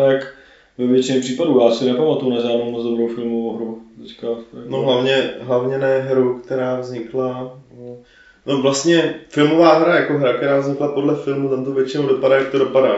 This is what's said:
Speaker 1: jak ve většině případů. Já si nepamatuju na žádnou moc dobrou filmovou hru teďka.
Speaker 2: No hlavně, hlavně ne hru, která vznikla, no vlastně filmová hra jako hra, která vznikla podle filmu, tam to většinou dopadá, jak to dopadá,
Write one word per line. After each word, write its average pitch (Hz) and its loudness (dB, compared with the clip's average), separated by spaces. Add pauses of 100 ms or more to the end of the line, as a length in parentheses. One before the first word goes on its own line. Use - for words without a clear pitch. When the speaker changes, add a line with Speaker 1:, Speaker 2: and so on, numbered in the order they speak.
Speaker 1:
jak 135 0 (440)
ve 123 -2
většině 127 2
případů. 131 0
Já 117 6
si 127 -2
nepamatuju 131 0
na 117 -2
žádnou 117 -2
moc 117 -6
dobrou 117 -2
filmovou 117 -6
hru 113 -10 (240)
teďka. 117 -14 (400)
Speaker 2:
No 135 -4
hlavně, 131 2 (120)
hlavně 127 0
ne 135 2
hru, 131 0
která 127 -4
vznikla, 127 -8 (880)
no 135 -2
vlastně 156 2 (140)
filmová 156 4
hra 170 2
jako 147 0
hra, 127 2
která 139 0
vznikla 143 -2
podle 143 0
filmu, 139 -4
tam 131 -2
to 139 -6
většinou 135 -2
dopadá, 131 2
jak 135 0
to 139 0
dopadá, 131 2